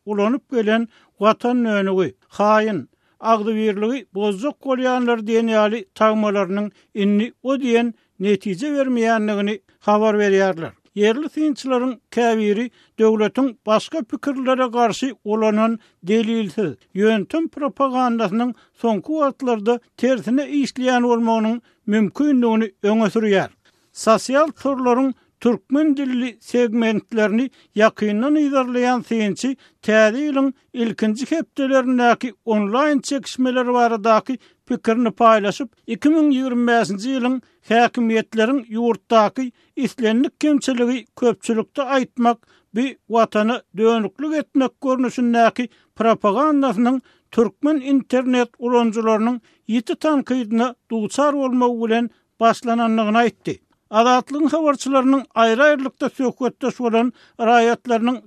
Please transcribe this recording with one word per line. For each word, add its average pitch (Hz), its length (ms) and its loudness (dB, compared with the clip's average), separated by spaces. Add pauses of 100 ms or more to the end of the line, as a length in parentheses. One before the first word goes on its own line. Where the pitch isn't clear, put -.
ulanyp 208 460 -2
gelen 226 360 0 (300)
watan 233 480 0
önügi, 190 500 0 (220)
haýyn, 214 500 0 (320)
agdybirligi, 220 960 -2
bozjak 208 520 -4
bolýanlar 254 640 0
diýen 226 280 0
ýaly 214 300 0 (100)
tagmalarynyň 208 760 0 (220)
inni 208 380 0 (120)
o 262 120 -2
diýen 240 380 0 (260)
netije 202 560 -2
bermeýänligini 226 840 -2 (180)
habar 208 360 2
berýärler. 190 560 0 (240)
Yerli 226 340 0
synçylaryň 262 640 -2 (180)
käbiri 226 600 0 (280)
döwletiň 220 560 0 (100)
başga 220 380 -2
pikirlere 254 640 -2
garşy 240 460 -2 (100)
ulanan 220 560 0 (240)
delilsiz 214 720 -2 (200)
ýöntem 214 520 0
propagandasynyň 247 1080 -2 (280)
soňky 226 400 -2
wagtlarda 240 580 -2 (180)
tersine 247 460 0
işleýän 254 600 0
bolmagynyň 226 580 0 (260)
mümkinligini 226 800 2 (160)
öňe 220 300 2
sürýär. 208 360 0 (440)
Sosial 262 540 2
torlaryň 262 680 -2 (260)
türkmen 269 580 0
dilli 254 440 -4
segmentlerini 226 1080 0 (260)
ýakyndan 214 680 0
ýazarlaýan 247 680 0
synçy 226 460 -2 (260)
täze 220 460 2
ýylyň 269 260 0 (200)
ilkinji 220 560 -4
hepdelerindäki 254 1040 0 (120)
online 226 560 0
çekişmeler 254 720 -4
baradaky 226 600 0 (320)
pikirini 226 440 -2 (100)
paýlaşyp, 220 480 2 (180)
iki 233 220 0
müň 311 220 2
ýigirme 247 360 -2
beşinji 220 480 0
ýylyň 247 260 -2 (280)
häkimetleriň 226 880 0 (160)
ýurtdaky 233 760 0 (240)
islenlik 247 640 -2
kemçiligi 254 680 0 (140)
köpçülükde 233 600 -2 (140)
aýtmak 240 420 0 (380)
bir 247 220 -4 (100)
watany 220 500 0 (200)
dönüklük 226 580 0
etmek 269 360 -2 (100)
görnüşindäki 240 880 0 (260)
propagandasynyň 240 1080 0 (300)
türkmen 285 500 0
internet 254 680 0 (100)
ulanjylarynyň 233 800 0 (280)
ýiti 247 280 -2
tankydyna 247 800 -2 (160)
duçar 226 420 0
bolmagy 254 480 0
bilen 233 280 0 (300)
başlananlygyny 226 840 0
aýtdy. - 320 -4 (340)
Azatlygyň 254 640 2
habarçylarynyň 269 720 0 (120)
aýry-aýrylykda 262 720 2 (100)
söhbetdeş 247 640 -4
bolan 233 340 0 (260)
raýatlarynyň 233 880 2